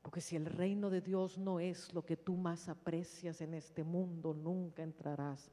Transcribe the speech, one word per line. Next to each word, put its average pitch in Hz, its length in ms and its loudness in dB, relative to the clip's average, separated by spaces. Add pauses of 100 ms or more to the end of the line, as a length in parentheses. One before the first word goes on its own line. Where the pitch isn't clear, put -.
Porque - 200 -6
si 175 140 -4
el 156 120 2
reino 196 420 2
de 185 120 4
Dios 185 360 2
no 190 220 2
es 175 340 -2
lo 165 100 0
que 160 140 0
tú 185 180 0
más 170 320 0
aprecias 170 760 -2
en 160 120 -2
este 156 300 -4
mundo, 165 500 2
nunca 170 480 -2
entrarás 143 720 -4